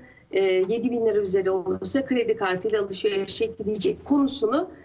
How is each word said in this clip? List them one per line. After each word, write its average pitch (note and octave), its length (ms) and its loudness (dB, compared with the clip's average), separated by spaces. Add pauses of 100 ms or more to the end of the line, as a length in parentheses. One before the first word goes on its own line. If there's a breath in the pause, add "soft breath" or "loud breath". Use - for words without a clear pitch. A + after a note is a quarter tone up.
(320 loud breath)
e, F#3+ 120 2
yedi F#3+ 480 2
bin A#3 140 0
lira G#3 140 4
üzeri F#3+ 300 0
olursa F#3 560 -2
kredi A3+ 320 0
kartıyla G3+ 440 0
alışverişe G3 640 -2
gidecek G#3+ 600 -4
konusunu, C#4 640 2 (160 loud breath)